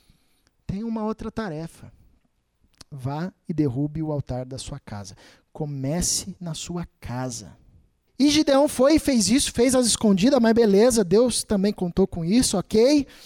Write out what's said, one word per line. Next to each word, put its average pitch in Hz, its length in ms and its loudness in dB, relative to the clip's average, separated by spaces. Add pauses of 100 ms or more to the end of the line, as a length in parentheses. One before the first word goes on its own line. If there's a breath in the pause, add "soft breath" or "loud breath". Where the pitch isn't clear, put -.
(680)
tem 196 160 -8
uma 226 220 -6
outra 220 260 -6
tarefa. 170 640 -10 (960)
Vá 143 420 -8 (160)
e 175 60 -8
derrube 147 480 -2
o 156 80 -6
altar 131 340 -6
da 131 140 -14
sua 139 220 -14
casa. 101 340 -16 (380 soft breath)
Comece 147 880 -6
na 165 140 -10
sua 175 320 -10 (140)
casa. 123 560 -10 (640)
E 285 120 4
Gideão 294 380 4
foi 285 280 4
e - 20 4
fez 233 320 0
isso, 269 220 2
fez 254 220 2
às 254 120 2
escondidas, 214 520 2
mas 226 140 4
beleza, 226 500 4
Deus 214 400 2
também 202 300 0
contou 185 340 -2
com 170 180 -6
isso, 220 320 2
ok? 254 500 2 (200 loud breath)